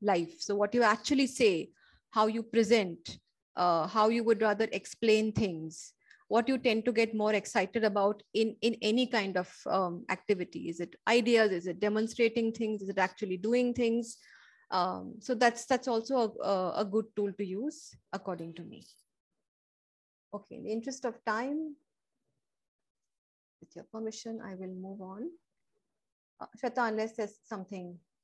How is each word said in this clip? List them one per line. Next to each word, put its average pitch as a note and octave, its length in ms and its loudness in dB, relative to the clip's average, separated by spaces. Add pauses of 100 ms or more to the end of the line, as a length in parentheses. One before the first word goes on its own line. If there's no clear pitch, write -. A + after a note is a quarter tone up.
life. F3+ 400 0
So G3+ 140 -2
what G#3 200 2
you A#3+ 100 6
actually B3+ 420 4
say, G3 440 2 (420)
how A3 160 4
you A3+ 160 -2
present, G#3 720 2 (380)
uh, F3 320 4
how G#3+ 220 4
you A#3 120 2
would G#3+ 180 2
rather A3 300 2
explain A3 640 2
things, E3 600 -4 (360)
what A3+ 180 4
you C4 120 2
tend A3 260 2
to A#3+ 80 2
get A3+ 240 2
more G#3+ 160 2
excited G3+ 500 0
about G#3 400 2 (120)
in, A3 260 2
in A3+ 220 0
any A#3 260 2
kind G3 280 0
of, - 160 -4 (140)
um, F3 440 -2
activity. F3+ 580 -4
Is E3+ 100 -8
it F3 160 -8 (140)
ideas? A3+ 420 6
Is F3 160 -2
it F3+ 140 -6
demonstrating A3+ 720 0
things? A3 300 -4
Is F#3+ 80 -6
it G3 80 -4
actually F#3+ 400 -2
doing A#3+ 360 2
things? A#3 440 0 (520)
Um, F#3 480 -2
so - 160 -4
that's, A#3 300 4
that's C4 240 0
also A3+ 280 0
a, A3 300 0
a, F#3 360 0
a - 20 -2
good G#3+ 220 -2 (100)
tool G3+ 160 -2
to G3+ 120 -6
use, G#3+ 520 -8 (160)
according E3+ 420 -8
to F3 80 -14
me. - 220 -18 (1500)
Okay, G3 240 -14
in F#3 80 -14
the F#3+ 60 -8
interest A3+ 360 -6
of A#3 180 -8
time, C#4+ 500 -4 (1900)
with - 140 -20
your E3+ 180 -16
permission, A3 520 -10
I G3 100 -12
will F#3 200 -8
move F#3+ 260 -10
on. G3+ 300 -8 (1080)
Uh, - 60 -10 (160)
Shweta, B3 240 0
unless A3 300 -2
there's G#3+ 300 -6
something. F#3 520 -12 (260)